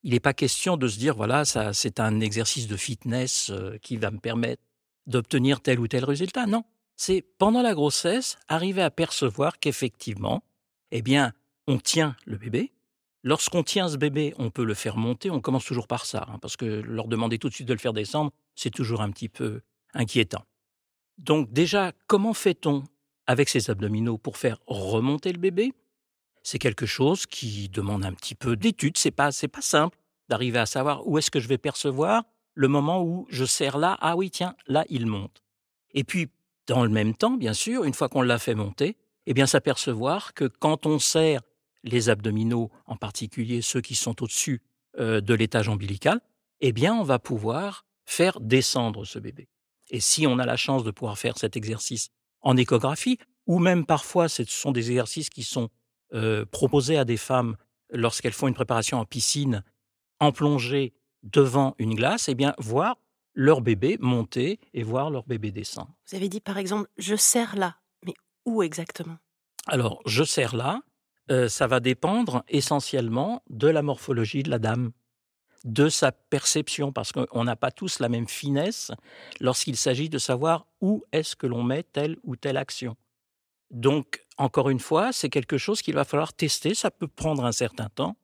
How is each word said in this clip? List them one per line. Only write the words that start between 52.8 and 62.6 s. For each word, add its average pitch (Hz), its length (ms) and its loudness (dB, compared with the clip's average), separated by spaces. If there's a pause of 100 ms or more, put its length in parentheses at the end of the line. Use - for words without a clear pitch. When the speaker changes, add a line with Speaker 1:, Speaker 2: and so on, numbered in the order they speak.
Speaker 1:
ou 170 120 4
même 175 260 4
parfois, 165 440 2
ce - 160 -4
sont - 280 -4
des 120 180 0
exercices 123 400 -2
qui - 120 -14
sont, 117 260 -4 (460)
euh, 110 320 0
proposés 143 500 2
à 139 80 4
des 117 120 0
femmes 120 400 0 (340)
lorsqu'elles 117 420 -2
font - 160 0
une 123 60 2
préparation 117 440 0
en 113 60 -2
piscine, 127 600 -2 (560)
en 147 120 6
plongée, 139 600 0 (280)
devant 135 560 4
une 113 160 0
glace, 139 340 0
eh 139 60 0
bien, 139 240 2
voir 143 380 0 (380)